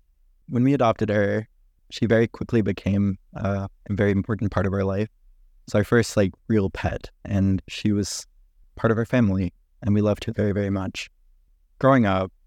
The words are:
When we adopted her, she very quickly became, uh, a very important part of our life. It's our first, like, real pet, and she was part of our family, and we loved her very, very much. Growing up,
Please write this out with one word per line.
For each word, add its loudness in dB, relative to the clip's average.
When 0
we 4
adopted 2
her, 0
she -4
very 4
quickly -2
became, 0
uh, -4
a -2
very 2
important -2
part -2
of -4
our 0
life. -4
It's -20
our 4
first, 2
like, 2
real 2
pet, -6
and 0
she -2
was -4
part 0
of 0
our -2
family, 0
and 0
we 2
loved 0
her -6
very, -2
very -2
much. -6
Growing 4
up, 0